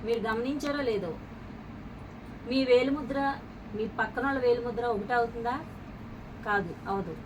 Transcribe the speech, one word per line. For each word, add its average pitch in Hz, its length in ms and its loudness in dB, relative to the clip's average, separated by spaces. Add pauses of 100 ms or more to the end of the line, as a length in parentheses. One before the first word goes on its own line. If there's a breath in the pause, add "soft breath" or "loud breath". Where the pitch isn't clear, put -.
మీరు 226 160 2
గమనించారో 269 600 0
లేదో, 190 360 0 (1300)
మీ 269 140 4
వేలిముద్ర, 262 720 4 (400)
మీ 214 120 0
పక్కన 226 380 0
వాళ్ళ 277 140 2
వేలిముద్ర 240 460 2
ఒకటే 226 280 0
అవుతుందా? 233 460 2 (840)
కాదు, 196 300 2 (120)
అవదు. 185 280 -2 (100)